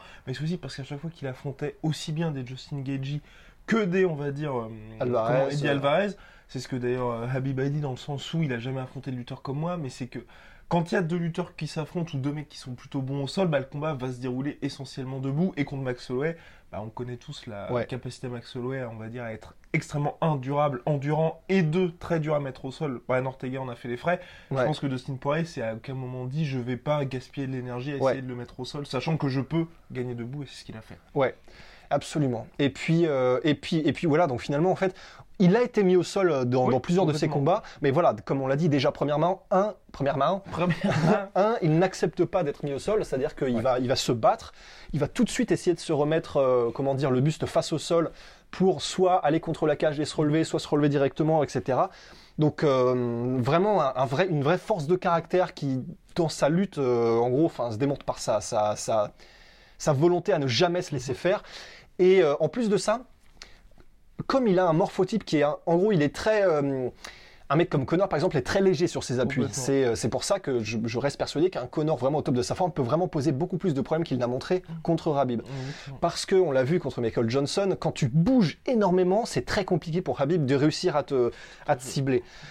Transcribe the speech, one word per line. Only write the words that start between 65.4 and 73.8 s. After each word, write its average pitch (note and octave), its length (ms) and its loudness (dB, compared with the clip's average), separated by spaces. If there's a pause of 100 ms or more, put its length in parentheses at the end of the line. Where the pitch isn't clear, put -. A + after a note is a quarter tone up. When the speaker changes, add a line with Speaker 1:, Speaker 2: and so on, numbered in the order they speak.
Speaker 2:
un, D3 140 2 (100)
en E3+ 100 4
gros, G#3 140 4
il E3 100 4
est C#3+ 120 2
très, G#3+ 300 2
euh, C#3 460 2 (600)
un C#3 60 2
mec F3 140 4
comme C3+ 160 0
Conor, F3+ 240 2
par D#3 80 0
exemple, C#3 180 0
est C3+ 60 2
très G3 200 0
léger F3+ 260 4
sur C3 160 -6
ses B2+ 160 -2
appuis. B2 220 0
Speaker 1:
Complètement. A2+ 220 -4
Speaker 2:
C'est, C#3 220 2
euh, A2+ 100 2
c'est A2+ 140 -2
pour - 140 -2
ça G3 160 2
que B2 240 -2
je, G#2+ 200 -4
je A#2 140 -4
reste C3+ 220 -2
persuadé D3 320 0
qu'un B2+ 160 -6
Conor D#3 300 0
vraiment C#3+ 200 0
au C3+ 60 0
top C#3+ 100 0
de B2 80 2
sa B2+ 140 -4
forme F3 160 0
peut D3+ 100 -2
vraiment D#3 260 0
poser D3+ 240 0
beaucoup C#3+ 280 -2
plus E3 160 0
de C3+ 60 0